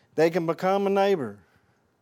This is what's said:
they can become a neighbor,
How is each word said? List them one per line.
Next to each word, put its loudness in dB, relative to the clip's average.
they 4
can -2
become -2
a 0
neighbor, 0